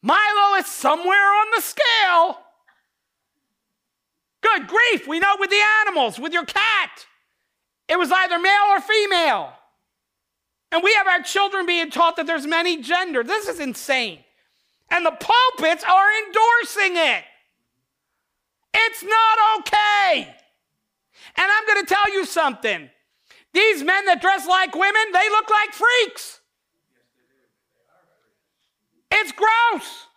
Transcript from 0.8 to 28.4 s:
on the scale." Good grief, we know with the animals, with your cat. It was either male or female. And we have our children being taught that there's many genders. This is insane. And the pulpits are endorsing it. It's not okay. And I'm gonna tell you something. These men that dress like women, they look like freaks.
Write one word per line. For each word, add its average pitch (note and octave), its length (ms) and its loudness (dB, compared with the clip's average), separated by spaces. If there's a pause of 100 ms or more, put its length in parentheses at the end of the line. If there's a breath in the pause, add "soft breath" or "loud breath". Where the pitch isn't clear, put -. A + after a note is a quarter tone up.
on G#4+ 200 2
the A4 80 0
scale." F#4 760 0 (2000)
Good G#4+ 260 0
grief, A4+ 400 0
we D#4 140 -4
know G4 180 2
with F#4+ 120 -2
the G4+ 120 2 (240)
animals, C#4+ 320 -2
with D4+ 140 -10
your E4+ 120 -2
cat. G4+ 640 -4 (840)
It E4 100 0
was E4 120 0
either F#4 280 2
male G4+ 320 2
or G4 100 2
female. E4+ 720 0 (1200)
And E4 100 0
we G4+ 120 2
have G4+ 120 2
our F4+ 160 0
children G4 440 -2
being E4+ 240 -2
taught E4 260 0
that E4 100 -6
there's D#4 200 -4
many E4 360 -2
genders. D4+ 440 -4
This G#4 200 -4
is F4 140 -8
insane. B3 640 -6 (680)
And F4 140 0
the D#4+ 60 2
pulpits G#4 760 0
are F#4+ 240 4 (160)
endorsing G#4 720 0
it. B3+ 280 0 (1500)
It's A4 280 -2
not A4 360 2 (200)
okay. G4 760 0 (1000 loud breath)
And F#4+ 160 0
I'm G#4+ 140 0
gonna G4+ 200 0
tell G4+ 260 0
you F#4+ 120 -2
something. A3 680 -4 (640 soft breath)
These F#4+ 320 0
men F#4+ 220 0
that F4 160 0
dress F#4 240 0
like F4+ 280 0
women, G4+ 280 0 (100)
they F#4+ 160 2
look A4 220 0
like G#4+ 220 0
freaks. - 680 -2 (2750)